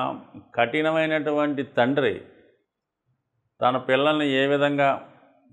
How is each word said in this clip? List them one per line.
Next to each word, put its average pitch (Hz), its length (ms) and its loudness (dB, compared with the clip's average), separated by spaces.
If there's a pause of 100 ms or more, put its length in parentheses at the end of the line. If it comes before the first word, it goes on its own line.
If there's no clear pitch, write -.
(560)
కఠినమైనటువంటి 151 1080 0
తండ్రి 127 580 0 (1400)
తన 127 160 2
పిల్లల్ని 143 520 0
ఏ 135 180 2
విధంగా 143 640 0 (420)